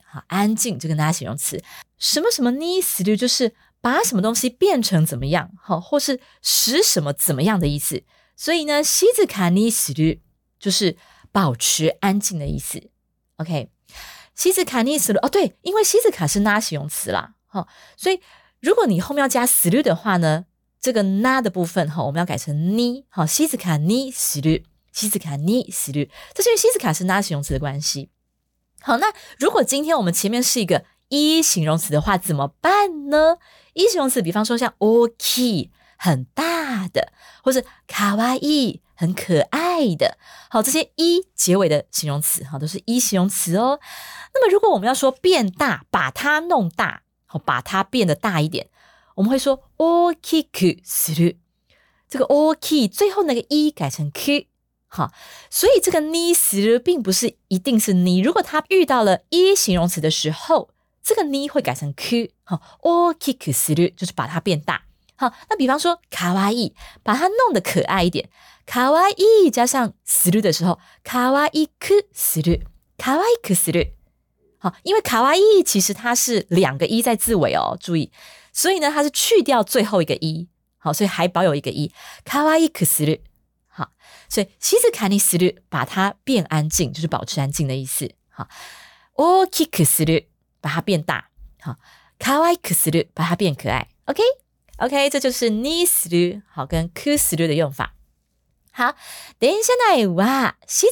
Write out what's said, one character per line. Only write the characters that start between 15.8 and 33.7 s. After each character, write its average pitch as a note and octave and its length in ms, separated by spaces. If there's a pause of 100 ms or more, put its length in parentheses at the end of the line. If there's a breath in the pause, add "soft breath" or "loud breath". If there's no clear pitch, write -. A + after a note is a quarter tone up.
静 - 160 (100)
か F3+ 160
是 F3 140
那 G#3 180
形 E3 220
容 D3 80
词 - 240
啦， - 220 (140)
哈， F#3 200 (300 soft breath)
所 - 120
以 F#4 120 (400 soft breath)
如 D#4 120
果 A#4 140
你 F3+ 140
后 C#4 120
面 C#4+ 80
要 C4+ 60
加 B3 180
す - 240
る A#3 120
的 A#3+ 120
话 F#3+ 220
呢， E3 300 (340)
这 B3+ 140
个 A3 100
那 A3 380
的 A3 80
部 F3+ 160
分， E3 260
哈， D#3 140
我 C#3+ 60
们 D3+ 80
要 F3 60
改 C#3+ 120
成 D3 180
に， A#3 540
哈， E3+ 160
静 D4 320
か E3 200
に A#3+ 360
す - 260
る， D#3 240 (300)
静 G#3 240
か D3+ 200
に G3 340
す - 200
る。 C#3+ 180 (260 loud breath)
这 G4 80
是 A4+ 60
因 A#4 40
为 G#4+ 40
静 A4+ 220
か F#3 140
是 F3+ 120
那 F#3 140
形 G3+ 160
容 C#3+ 80
词 D3 120
的 C3+ 40
关 C#3+ 220
系。 C#3 280 (680)
好， A#3 180
那 F4+ 100 (320 loud breath)
如 C#4+ 100
果 F4 140
今 C#4 200
天 D#4 140
我 A#3+ 60
们 F3 100
前 G3 160
面 A#3+ 120
是 B3 200
一 G3 40
个 E3 200 (240 soft breath)
一 D4+ 320
形 F3 240
容 D#3 100
词 D#3+ 160
的 D3 80
话， G3 160
怎 F3 200
么 C#3 120 (140)
办 E4+ 480
呢？ D#4 280 (360 soft breath)